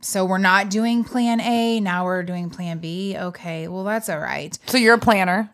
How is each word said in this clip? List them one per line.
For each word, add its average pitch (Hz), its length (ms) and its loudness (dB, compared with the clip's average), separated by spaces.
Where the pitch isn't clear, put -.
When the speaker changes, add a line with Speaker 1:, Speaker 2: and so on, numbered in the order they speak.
Speaker 1:
so 185 240 -2
we're 185 100 0
not 196 320 4
doing 233 360 2
plan 233 360 0
A. 233 400 0
Now 180 240 -2
we're 185 180 -2
doing 175 280 -6
plan 170 300 -8
B. 185 380 -6
Okay, 170 480 -8
well, 185 180 -8
that's 214 260 -4
all 156 80 -4
right. 147 480 -8
Speaker 2:
So - 100 0
you're 233 200 8
a - 20 4
planner. 202 560 2